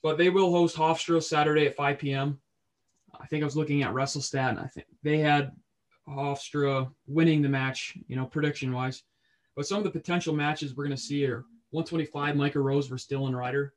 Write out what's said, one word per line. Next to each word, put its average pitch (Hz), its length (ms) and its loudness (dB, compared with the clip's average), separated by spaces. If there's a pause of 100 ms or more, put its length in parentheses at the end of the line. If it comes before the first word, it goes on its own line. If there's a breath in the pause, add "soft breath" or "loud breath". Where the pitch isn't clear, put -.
but 156 140 2
they 175 120 6
will 185 220 4
host 170 260 4
Hofstra 165 460 2
Saturday 151 440 4
at 139 100 0
five 143 220 0
P 143 140 -2
M. 139 260 -2 (800)
I - 80 -16
think 151 160 -2
I 151 40 0
was 139 100 -4
looking 143 260 2
at - 120 -2
WrestleStat, 131 560 -2
and - 100 -4
I - 60 -10
think - 200 -14 (160)
they 151 160 2
had 147 340 2 (540)
Hofstra 139 840 -2 (160)
winning 156 360 4
the 139 60 2
match, 131 480 -2 (100)
you 127 100 -6
know, 131 100 -2
prediction-wise. 131 760 -4 (540)
But 143 100 -6
some 202 120 -2
of 214 60 -2
the 180 60 -2
potential 170 440 -2
matches 147 420 -4
we're 143 80 -6
gonna 139 120 -2
see 143 300 -2
are 123 200 -4 (240)
one 160 140 -4
twenty-five, 147 520 -2
Micah 143 240 2
Rose 139 260 2
versus 127 220 -10
Dylan 135 260 -2
Ryder. 131 420 -4